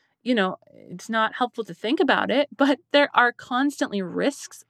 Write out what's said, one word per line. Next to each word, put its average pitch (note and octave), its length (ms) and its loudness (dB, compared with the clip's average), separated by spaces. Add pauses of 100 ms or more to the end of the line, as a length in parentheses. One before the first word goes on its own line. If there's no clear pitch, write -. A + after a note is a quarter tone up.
(240)
you B3 120 0
know, F#3 220 0 (160)
it's A1+ 360 -18
not A3 260 -2
helpful A#3+ 280 -4
to E3+ 100 -12
think B3+ 280 -2
about G#3+ 300 2
it, C4 240 0
but C#4 240 2 (120)
there C#4+ 220 4
are A#3+ 180 4
constantly B3+ 680 -4
risks F3+ 680 -6